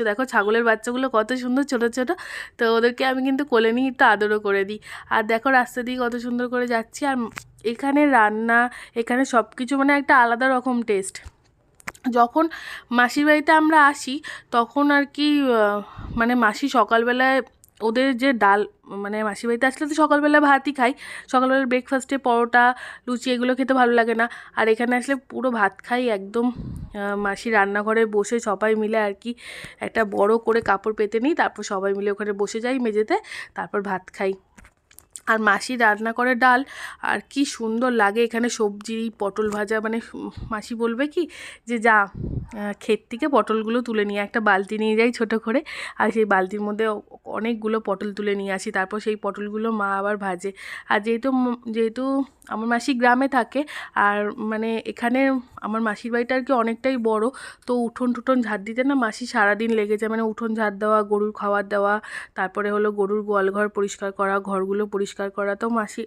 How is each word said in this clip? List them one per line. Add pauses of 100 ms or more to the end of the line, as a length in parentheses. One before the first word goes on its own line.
দেখো
ছাগলের
বাচ্চাগুলো
কত
সুন্দর
ছোট
ছোট, (480)
তো (120)
ওদেরকে
আমি
কিন্তু
কোলে
নিয়ে
একটু
আদরও
করে
দিই। (300)
আর
দেখো
রাস্তা
দিয়ে
কত
সুন্দর
করে
যাচ্ছি।
আর (460)
এখানে (100)
রান্না, (360)
এখানে
সব (120)
কিছু
মানে
একটা
আলাদা
রকম
টেস্ট। (960)
যখন (460)
মাসির
বাড়িতে
আমরা
আসি (360)
তখন
আর
কি, (140)
আহ, (340)
মানে
মাসি
সকালবেলায় (400)
ওদের
যে
ডাল, (240)
মানে
মাসির
বাড়িতে
আসলে
তো
সকালবেলা
ভাতই
খাই, (360)
সকালবেলা
ব্রেকফাস্টে
পরোটা, (440)
লুচি,
এগুলো
খেতে
ভালো
লাগে
না। (260)
আর
এখানে
আসলে
পুরো
ভাত
খাই
একদম,
আহ,
মাসির
রান্নাঘরে
বসে
সবাই
মিলে
আর
কি (480)
একটা
বড়
করে
কাপড়
পেতে
নিই,
তারপর
সবাই
মিলে
ওখানে
বসে
যাই
মেঝেতে, (380)
তারপর
ভাত (100)
খাই। (920)
আর
মাসি
রান্না
করে
ডাল, (400)
আর (100)
কি
সুন্দর
লাগে।
এখানে
সবজি,
পটল
ভাজা,
মানে (520)
মাসি
বলবে
কি (440)
যে,
"যা,
আহ,
ক্ষেত
থেকে
পটলগুলো
তুলে
নিয়ে,"
একটা
বালতি
নিয়ে
যাই
ছোট
করে, (380)
আর
সেই
বালতির
মধ্যে (520)
অনেকগুলো
পটল
তুলে
নিয়ে
আসি,
তারপর
সেই
পটলগুলো
মা
আবার
ভাজে। (380)
আর
যেহেতু
ম-,
যেহেতু (440)
আমার
মাসি
গ্রামে
থাকে, (340)
আর (200)
মানে (160)
এখানে (400)
আমার
মাসির
বাড়িটা
আর
কি
অনেকটাই
বড়, (400)
তো
উঠোন
টুঠোন
ঝাড়
দিতে
না
মাসি
সারাদিন
লেগে
যায়,
মানে
উঠোন
ঝাড়
দেওয়া,
গরুর
খাবার
দেওয়া, (420)
তারপরে
হলো
গরুর
গোয়ালঘর
পরিষ্কার
করা,
ঘরগুলো
পরিষ্কার
করা।
তো
মাসি,